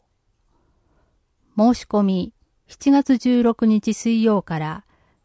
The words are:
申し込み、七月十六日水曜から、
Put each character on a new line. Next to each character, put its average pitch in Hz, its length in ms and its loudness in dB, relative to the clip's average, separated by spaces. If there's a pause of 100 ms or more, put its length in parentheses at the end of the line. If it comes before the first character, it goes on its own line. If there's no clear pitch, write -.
(1600)
申 226 160 4
し - 120 -6
込 208 180 -2
み、 190 300 -4 (340)
七 - 240 -2
月 277 260 2
十 247 240 0
六 233 240 0
日 214 300 0
水 226 260 -2
曜 214 220 0
か 160 160 -8
ら、 156 260 -10 (400)